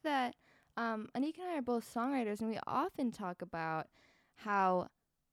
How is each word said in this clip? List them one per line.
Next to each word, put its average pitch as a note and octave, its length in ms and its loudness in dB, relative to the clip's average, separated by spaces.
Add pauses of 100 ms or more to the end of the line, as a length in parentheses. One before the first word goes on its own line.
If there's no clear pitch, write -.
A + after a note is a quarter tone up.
that, C4+ 320 0 (420)
um, A3+ 380 -2
Anika D4+ 240 -2
and F4+ 120 -6
I D#4+ 60 0
are C#4 40 2
both A#3+ 320 -2
songwriters, A#3 480 0
and A3 80 0
we A3 160 -2
often C#4 460 0
talk F3+ 320 -6
about D#3+ 440 -2 (480)
how F#3+ 520 2 (460)